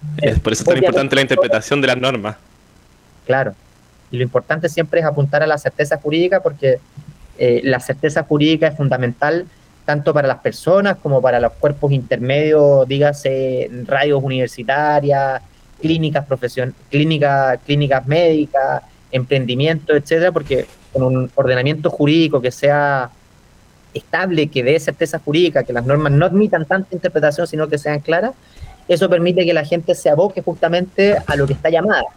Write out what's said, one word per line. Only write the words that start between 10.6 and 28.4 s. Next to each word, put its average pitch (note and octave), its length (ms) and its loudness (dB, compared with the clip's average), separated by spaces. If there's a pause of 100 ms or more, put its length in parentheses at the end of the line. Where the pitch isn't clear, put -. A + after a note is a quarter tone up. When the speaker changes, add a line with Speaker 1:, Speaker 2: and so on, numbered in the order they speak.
Speaker 1:
como C#3 240 0
para B2 180 2
los A2+ 140 0
cuerpos C#3+ 380 0
intermedios, C#3 960 2
dígase, C3+ 840 0 (160)
radios C#3 380 0
universitarias, C3+ 1160 0 (400)
clínicas D#3 460 -2
profesion-, B2+ 460 -4 (180)
clínica-, C#3+ 720 0
clínicas C#3 400 0
médicas, D3+ 760 0 (280)
emprendimiento, C3+ 840 -2
etcétera, E3 360 2
porque C#3 360 -4 (260)
con C3+ 100 -2
un B2+ 320 -2
ordenamiento C#3 540 0
jurídico D3+ 500 2
que B2 120 -2
sea C#3+ 580 0 (840)
estable, D#3+ 540 -2
que C#3 160 -4
dé D3 160 4
certeza D#3+ 400 -4
jurídica, D3 440 2
que B2 100 -6
las A#2+ 120 -4
normas C#3+ 280 2
no D3 120 6
admitan F#3 400 2
tanta F#3+ 280 -2
interpretación, D#3 540 0
sino D#3 200 -4
que D3+ 120 -2
sean D3+ 200 -4
claras, F3+ 340 -2 (540)